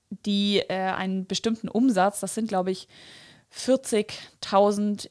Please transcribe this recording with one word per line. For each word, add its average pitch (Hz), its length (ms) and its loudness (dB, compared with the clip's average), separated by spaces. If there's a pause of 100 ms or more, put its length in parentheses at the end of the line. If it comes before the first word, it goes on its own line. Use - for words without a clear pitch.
(260)
die, 202 420 2
äh, 185 60 -4
einen 190 540 -2
bestimmten 220 420 -4
Umsatz, 202 500 2
das - 140 -6
sind, 220 140 -4
glaub 185 200 0
ich, 185 200 -4 (640)
vierzigtausend 208 1600 0